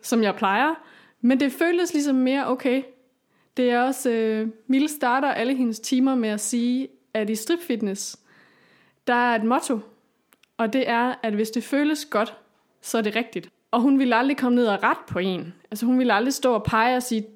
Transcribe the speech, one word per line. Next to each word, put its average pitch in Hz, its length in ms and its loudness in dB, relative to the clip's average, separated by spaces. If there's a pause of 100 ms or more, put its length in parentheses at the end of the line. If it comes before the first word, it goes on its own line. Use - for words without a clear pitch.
som 233 200 2
jeg 196 120 2
plejer, 220 400 0 (460)
men 247 200 4
det 277 120 0
føltes 339 420 0
ligesom 285 200 0
mere 262 320 0
okay. 262 360 0 (720)
Det 247 140 2
er 240 120 2
også, 262 280 -2
øh, 220 380 0 (180)
Mille 269 220 2
starter 277 400 0
alle 254 260 -2
hendes 240 260 -2
timer 262 340 0
med 233 140 0
at 208 120 -4
sige, 247 480 -2 (260)
at 214 160 -2
i 220 40 0
stripfitness, 214 840 -4 (920)
der 247 80 2
er 240 200 2
et 220 100 0
motto, 247 340 0 (800)
og 220 160 -2
det 254 160 0
er, 240 340 0
at 220 120 -2
hvis 220 160 -2
det 226 140 -4
føles 294 400 0
godt, - 300 -2 (480)
så - 160 -4
er 226 40 0
det 208 140 -2
rigtigt. 233 320 -6 (220)
Og 240 100 2
hun 269 180 4
ville 247 180 4
aldrig 269 200 2
komme 247 200 2
ned 240 100 4
og 196 160 0
rette 269 240 0
på - 120 -6
en. 180 360 -4 (160)
Altså, 220 160 -4
hun 254 120 4
ville 247 160 2
aldrig 247 200 2
stå 254 200 2
og 214 100 0
pege 233 320 2
og 247 60 -2
sige, 226 180 -2 (160)